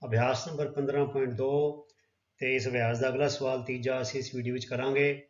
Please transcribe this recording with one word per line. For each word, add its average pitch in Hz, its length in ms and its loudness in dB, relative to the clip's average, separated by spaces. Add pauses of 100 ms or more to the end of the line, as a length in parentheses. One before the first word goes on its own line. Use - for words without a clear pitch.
ਅਭਿਆਸ 123 460 2
ਨੰਬਰ 147 240 -2
ਪੰਦਰਾਂ 139 340 2
ਪੁਆਇੰਟ 131 280 0
ਦੋ, 143 520 0 (540)
ਤੇ 131 140 0
ਇਸ 127 140 0
ਅਭਿਆਸ 120 300 2
ਦਾ 131 100 2
ਅਗਲਾ 139 200 2
ਸਵਾਲ 131 340 -2
ਤੀਜਾ 127 400 -2
ਅਸੀਂ 131 180 -4
ਇਸ 123 140 -8
ਵੀਡੀਓ 123 200 -4
ਵਿੱਚ 123 120 -6
ਕਰਾਂਗੇ। 139 460 2 (180)